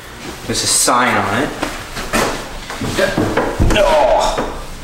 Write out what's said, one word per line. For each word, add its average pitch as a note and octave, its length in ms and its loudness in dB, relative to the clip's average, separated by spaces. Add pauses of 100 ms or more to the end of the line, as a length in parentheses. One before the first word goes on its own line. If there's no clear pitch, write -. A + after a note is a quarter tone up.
(440)
There's - 180 -2
a - 40 0
sign B2 500 2
on G2+ 260 0
it. D3+ 60 -2 (2250)
Oh. - 580 4 (480)